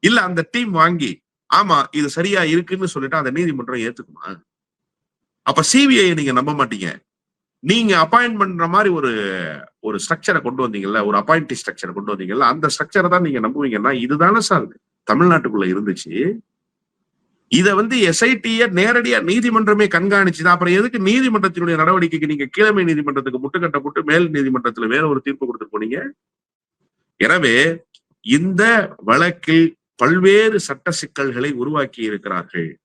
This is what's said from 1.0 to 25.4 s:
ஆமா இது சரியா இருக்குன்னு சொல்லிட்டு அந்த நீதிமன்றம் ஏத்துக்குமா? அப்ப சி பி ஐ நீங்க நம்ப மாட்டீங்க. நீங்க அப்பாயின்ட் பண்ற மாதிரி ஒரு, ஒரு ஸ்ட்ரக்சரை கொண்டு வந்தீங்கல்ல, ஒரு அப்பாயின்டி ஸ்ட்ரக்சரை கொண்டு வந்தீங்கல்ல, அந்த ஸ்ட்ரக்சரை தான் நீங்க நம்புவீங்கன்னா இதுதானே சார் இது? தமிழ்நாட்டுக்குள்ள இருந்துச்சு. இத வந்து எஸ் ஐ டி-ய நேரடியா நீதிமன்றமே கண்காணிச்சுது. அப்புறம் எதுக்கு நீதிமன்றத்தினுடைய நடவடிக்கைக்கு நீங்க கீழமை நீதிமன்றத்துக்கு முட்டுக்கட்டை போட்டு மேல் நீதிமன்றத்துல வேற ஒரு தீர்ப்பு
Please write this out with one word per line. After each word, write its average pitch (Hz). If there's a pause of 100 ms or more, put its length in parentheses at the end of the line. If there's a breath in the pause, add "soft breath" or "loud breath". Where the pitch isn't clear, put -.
ஆமா 180 (160)
இது 147
சரியா 185
இருக்குன்னு 175
சொல்லிட்டு 135
அந்த 135
நீதிமன்றம் 131
ஏத்துக்குமா? 113 (1200)
அப்ப 151
சி 254
பி 262
ஐ 196
நீங்க 143
நம்ப 135
மாட்டீங்க. 113 (720)
நீங்க 208
அப்பாயின்ட் 226
பண்ற 180
மாதிரி 196
ஒரு, 135 (680)
ஒரு 107
ஸ்ட்ரக்சரை 165
கொண்டு 127
வந்தீங்கல்ல, 104
ஒரு 104
அப்பாயின்டி 156
ஸ்ட்ரக்சரை -
கொண்டு 101
வந்தீங்கல்ல, 101
அந்த 151
ஸ்ட்ரக்சரை 175
தான் 180
நீங்க 139
நம்புவீங்கன்னா 123
இதுதானே 147
சார் 160
இது? - (320)
தமிழ்நாட்டுக்குள்ள 123
இருந்துச்சு. 92 (1400)
இத 185
வந்து 220
எஸ் 170
ஐ 247
டி-ய 226 (100)
நேரடியா 233
நீதிமன்றமே 214
கண்காணிச்சுது. 185
அப்புறம் 175
எதுக்கு 226
நீதிமன்றத்தினுடைய 190
நடவடிக்கைக்கு 160
நீங்க 139
கீழமை 208
நீதிமன்றத்துக்கு 139
முட்டுக்கட்டை 147
போட்டு 139
மேல் 165
நீதிமன்றத்துல 127
வேற 139
ஒரு 135
தீர்ப்பு 135